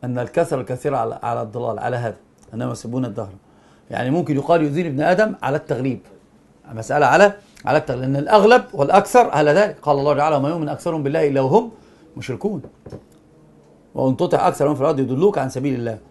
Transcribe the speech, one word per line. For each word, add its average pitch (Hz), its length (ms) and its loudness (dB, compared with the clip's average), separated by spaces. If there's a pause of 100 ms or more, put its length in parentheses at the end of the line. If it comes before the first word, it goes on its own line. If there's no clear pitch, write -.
أن 123 140 -4
الكثرة 143 420 -2
الكثيرة 131 360 -4
على، 113 260 -4
على 120 200 -4
الضلال، 113 360 -6
على 123 180 -4
هذا، 120 200 -6 (380)
أنهم 123 160 -6
يسبون 120 340 -6
الدهر. 104 280 -10 (580)
يعني 123 200 -4
ممكن 151 260 0
يقال: 156 260 2
"يؤذيني 151 260 -2
ابن 135 120 -4
آدم" 185 420 2
على 135 140 -2
التغليب، 135 440 -4 (720)
مسألة 131 320 0
على، 180 260 6 (320)
على 139 140 2
التغليب، 127 240 -4
لأن 135 140 0
الأغلب 214 560 6
والأكثر 196 580 4
على 147 200 2
ذلك. 185 320 2
قال 143 160 2
الله 147 160 2
تعالى: 147 220 2
"وما 139 120 0
يؤمن 160 200 -4
أكثرهم 156 340 -4
بالله 147 260 0
إلا 139 120 0
وهم 196 300 2 (460)
مشركون، 123 460 -6 (1300)
وإن 131 220 0
تطع - 320 2
أكثر 147 200 0
من 151 60 2
في 127 60 -6
الأرض 143 180 0
يضلوك 135 400 2
عن 135 100 -4
سبيل 131 260 -4
الله". 117 240 -6 (120)